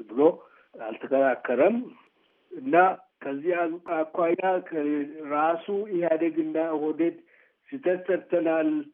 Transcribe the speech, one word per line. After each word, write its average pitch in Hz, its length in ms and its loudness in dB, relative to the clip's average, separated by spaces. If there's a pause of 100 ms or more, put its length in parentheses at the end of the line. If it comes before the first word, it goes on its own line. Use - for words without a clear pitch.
ብሎ 107 160 -4 (540)
አልተከራከረም 131 1000 0 (760)
እና 139 220 -4 (460)
ከዚህ 143 320 -4 (420)
አኳያ 170 460 0 (880)
ራሱ 160 380 0 (240)
ኢህአዴግና 160 640 0 (180)
ኦህዴድ 156 420 0 (520)
ስህተት 180 360 -2
ሰርተናል፣ 160 640 0 (240)